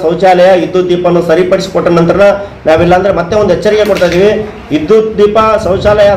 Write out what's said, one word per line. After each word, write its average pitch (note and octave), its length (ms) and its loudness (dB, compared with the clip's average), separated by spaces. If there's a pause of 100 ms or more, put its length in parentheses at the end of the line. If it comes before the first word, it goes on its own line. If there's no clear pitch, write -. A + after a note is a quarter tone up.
ಶೌಚಾಲಯ, F3+ 580 2
ವಿದ್ಯುತ್ F3+ 280 -2
ದೀಪವನ್ನು F3 340 0
ಸರಿಪಡಿಸಿಕೊಟ್ಟ F3 680 -2
ನಂತರ E3+ 320 2 (460)
ನಾವಿಲ್ಲ E3+ 280 2
ಅಂದ್ರೆ F#3+ 180 0
ಮತ್ತೆ F3 240 -4
ಒಂದು G3+ 180 0
ಎಚ್ಚರಿಕೆ G#3 300 0
ಕೊಡ್ತಾ F#3 220 0
ಇದೀವಿ. F#3 240 0 (400)
ವಿದ್ಯುತ್ G#3+ 480 0
ದೀಪ, G#3 200 2 (260)
ಶೌಚಾಲಯ G3+ 520 2